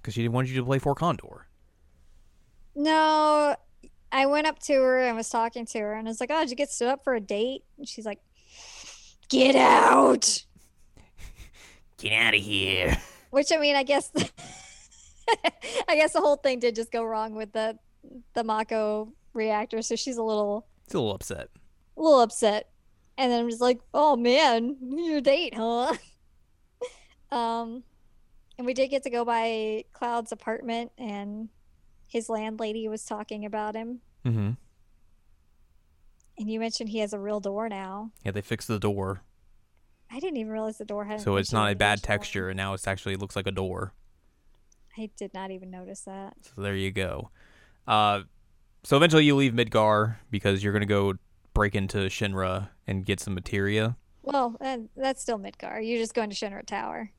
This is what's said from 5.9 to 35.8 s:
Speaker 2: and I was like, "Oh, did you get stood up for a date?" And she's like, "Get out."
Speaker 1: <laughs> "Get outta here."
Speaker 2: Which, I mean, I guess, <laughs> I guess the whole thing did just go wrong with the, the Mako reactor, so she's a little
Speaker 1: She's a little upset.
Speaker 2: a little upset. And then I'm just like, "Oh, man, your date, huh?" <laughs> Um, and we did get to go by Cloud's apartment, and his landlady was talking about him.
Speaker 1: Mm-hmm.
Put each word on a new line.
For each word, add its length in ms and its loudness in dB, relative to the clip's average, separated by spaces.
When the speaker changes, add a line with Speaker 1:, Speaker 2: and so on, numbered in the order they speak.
Speaker 2:
and 120 -8
I 40 -4
was 100 -8
like, 120 -4
"Oh, 80 2
did 100 0
you 60 -8
get 140 -2
stood 180 -2
up 160 -2
for 100 0
a 60 0
date?" 440 -4
And 100 -14
she's 180 -12
like, 140 -10
"Get 280 8
out." 880 8
Speaker 1:
<laughs> 760 -20
"Get 140 -4
outta 260 2
here." 580 0
Speaker 2:
Which, 220 2
I 60 2
mean, 180 2
I 60 2
guess, 320 0
<laughs> 1700 -4
I 80 4
guess 160 4
the 80 2
whole 160 4
thing 220 0
did 160 2
just 160 -6
go 140 -2
wrong 300 -4
with 180 -8
the, 260 -2
the 100 0
Mako 680 -2
reactor, 500 -2
so 140 -4
she's 200 -6
a 60 -4
little 440 -2
Speaker 1:
She's 60 -10
a 40 0
little 160 0
upset. 340 -10
Speaker 2:
a 60 -12
little 180 8
upset. 500 2
And 140 2
then 120 2
I'm 80 -2
just 100 -8
like, 200 2
"Oh, 240 6
man, 640 4
your 400 -2
date, 340 2
huh?" 460 -2
<laughs> 40 -20
Um, 520 -4
and 80 -6
we 80 -2
did 140 2
get 160 -2
to 60 -4
go 140 0
by 680 -2
Cloud's 400 -4
apartment, 680 -6
and 500 -10
his 200 -6
landlady 600 -4
was 160 -8
talking 400 -8
about 320 -6
him. 240 -10
Speaker 1:
Mm-hmm. 240 0